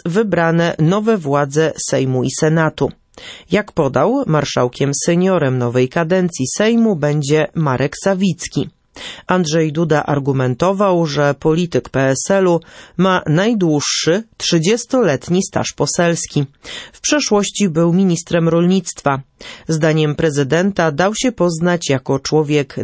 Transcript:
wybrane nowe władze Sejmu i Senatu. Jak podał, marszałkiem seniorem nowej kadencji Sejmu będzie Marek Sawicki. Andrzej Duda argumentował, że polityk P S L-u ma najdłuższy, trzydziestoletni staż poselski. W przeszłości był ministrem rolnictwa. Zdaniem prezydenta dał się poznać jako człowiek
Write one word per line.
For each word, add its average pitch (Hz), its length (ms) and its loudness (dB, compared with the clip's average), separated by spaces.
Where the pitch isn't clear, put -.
wybrane 170 760 0
nowe 208 400 2
władze 143 540 0
Sejmu 131 320 0
i 135 80 -2
Senatu. 156 520 0
Jak 202 220 -2
podał, 156 540 0
marszałkiem 139 640 0
seniorem 170 540 2
nowej 123 300 2
kadencji 170 580 0
Sejmu 226 400 2
będzie 147 580 0
Marek 143 380 0
Sawicki. 190 680 -2
Andrzej 165 460 0
Duda 151 340 0
argumentował, 147 1000 0
że 143 280 0
polityk 160 540 -2
P 135 120 -2
S 135 300 0
L-u 185 300 2
ma 185 300 2
najdłuższy, 175 960 0
trzydziestoletni 175 1040 0
staż - 300 -4
poselski. 165 720 -2
W - 80 -20
przeszłości 208 680 0
był 165 240 0
ministrem 170 560 0
rolnictwa. 170 720 0
Zdaniem 156 460 2
prezydenta 160 760 0
dał 180 220 0
się 254 180 0
poznać 175 580 0
jako 135 280 -2
człowiek 147 640 0